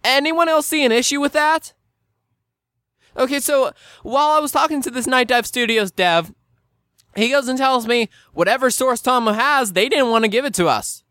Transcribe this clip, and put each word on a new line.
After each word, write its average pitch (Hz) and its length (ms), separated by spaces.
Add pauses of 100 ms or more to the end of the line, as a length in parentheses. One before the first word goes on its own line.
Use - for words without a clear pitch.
Anyone 320 460
else 311 200
see 294 180
an 226 60
issue 269 280
with 277 140
that? 302 400 (1400)
Okay, 262 240
so 269 320 (300)
while 277 280
I 311 80
was 302 140
talking 302 300
to - 80
this 240 160
Night 254 220
Dive 240 180
Studios 220 440
dev, 170 420 (840)
he 233 160
goes 269 160
and 254 120
tells 262 280
me 233 220 (240)
whatever 233 380
source 254 320
Tomo 240 300
has, 247 400
they 196 160
didn't 254 220
want 226 140
to 214 60
give 240 140
it 262 100
to 175 120
us. - 440